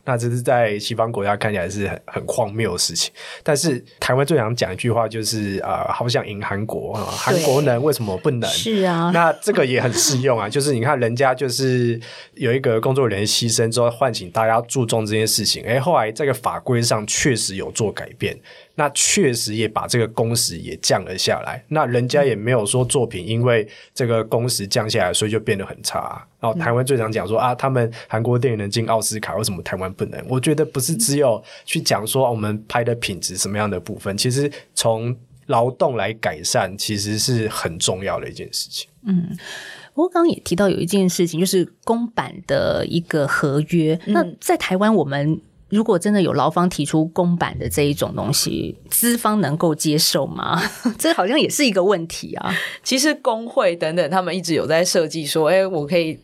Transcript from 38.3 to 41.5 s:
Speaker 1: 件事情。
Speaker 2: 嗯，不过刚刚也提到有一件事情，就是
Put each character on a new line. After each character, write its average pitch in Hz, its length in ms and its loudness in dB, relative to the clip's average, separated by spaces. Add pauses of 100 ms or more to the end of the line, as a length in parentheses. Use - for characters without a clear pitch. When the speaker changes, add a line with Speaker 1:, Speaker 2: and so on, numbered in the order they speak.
Speaker 1:
件 - 180 -12
事 - 180 -6
情。 - 200 -12 (180)
Speaker 2:
嗯， 180 220 0 (640)
不 277 80 0
过 359 80 2
刚 339 140 2
刚 339 40 6
也 294 120 0
提 - 160 -4
到 202 120 4
有 180 100 2
一 - 100 0
件 190 200 4
事 175 200 2
情， 165 120 -4
就 185 60 2
是 185 260 2 (120)